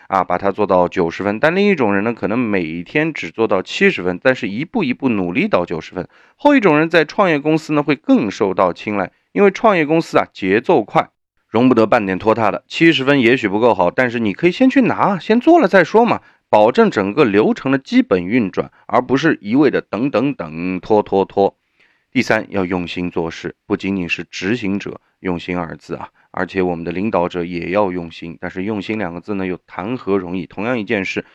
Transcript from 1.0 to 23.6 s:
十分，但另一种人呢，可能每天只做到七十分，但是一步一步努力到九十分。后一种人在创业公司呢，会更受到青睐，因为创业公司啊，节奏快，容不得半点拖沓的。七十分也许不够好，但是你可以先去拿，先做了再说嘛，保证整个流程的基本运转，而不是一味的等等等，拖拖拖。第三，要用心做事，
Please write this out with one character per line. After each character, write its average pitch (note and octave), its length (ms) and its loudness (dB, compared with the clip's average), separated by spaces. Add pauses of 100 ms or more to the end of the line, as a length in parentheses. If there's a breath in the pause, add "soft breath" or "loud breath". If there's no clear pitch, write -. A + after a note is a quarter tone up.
十 F#2+ 120 -8
分， G2+ 180 -4
但 D#3 140 0
另 G3+ 120 2
一 G3+ 80 2
种 A2+ 200 0
人 G2 100 0
呢， A#2 100 -2
可 G2+ 140 -6
能 A2 100 -2
每 F2+ 440 -4
天 D3+ 300 -2
只 - 180 -10
做 A2+ 160 -2
到 F#2+ 140 0
七 G3 300 0
十 G2 120 -4
分， F2+ 200 -2
但 C3 120 2
是 A#2+ 140 -6
一 G2+ 160 -6
步 G#3+ 200 -4
一 B2 100 -2
步 C3+ 140 -4
努 F#2 240 -2
力 D#3 160 -2
到 F2+ 180 0
九 E2 140 -8
十 - 120 -16
分。 F2+ 160 -8 (280 soft breath)
后 C#4+ 180 2
一 C4+ 60 4
种 D#3+ 180 4
人 D#3+ 100 0
在 E3 160 2
创 F#3+ 240 0
业 D#3 100 2
公 D#3 200 0
司 - 140 -8
呢， D3 100 2
会 C#3+ 140 0
更 G3 340 2
受 F#2 240 0
到 F2+ 180 2
青 G#2 240 -6
睐， F2+ 140 -4 (220)
因 F#3+ 100 2
为 G3+ 80 6
创 G3+ 260 2
业 D#3+ 80 2
公 D#3+ 160 0
司 - 160 -2
啊， A2 160 2
节 G2 280 0
奏 C3 240 2
快， - 260 -2 (380)
容 A#2+ 200 2
不 B2 60 4
得 A2+ 120 6
半 G#2+ 200 2
点 F#2+ 100 -2
拖 G2+ 160 2
沓 G#2+ 200 0
的。 - 160 -6
七 E3 240 4
十 C3+ 120 -2
分 C#3 160 4
也 A#2+ 160 4
许 A2+ 120 0
不 G2 100 -2
够 A2+ 160 4
好， F2+ 160 2
但 B2+ 180 0
是 A#2 120 -4
你 G#2+ 120 0
可 E3+ 140 -2
以 F3+ 60 2
先 C4 180 2
去 C4+ 120 4
拿， D#3 360 0
先 A3 220 0
做 E4 180 6
了 B3+ 80 4
再 F#3 160 6
说 G#3+ 220 2
嘛， C#3+ 160 0 (280 soft breath)
保 G#2+ 220 6
证 A3 180 4
整 G2+ 240 0
个 C#3+ 120 2
流 A2+ 280 4
程 C3+ 200 -4
的 C3+ 60 2
基 A#3+ 240 0
本 F#2 220 0
运 G#2+ 280 0
转， - 180 -4 (160 soft breath)
而 B2 160 0
不 B2+ 140 -2
是 C#3+ 240 0
一 G#2+ 160 -2
味 C#3+ 120 6
的 F#2+ 120 0
等 A2 280 -4
等 C3+ 240 0
等， F2 460 -6
拖 G#2 240 2
拖 G2 220 0
拖。 - 320 0 (560)
第 B2+ 100 0
三， A2 280 0
要 F#2+ 140 -2
用 F2+ 220 -4
心 F2+ 240 -6
做 E2 200 -4
事， - 260 -12 (100)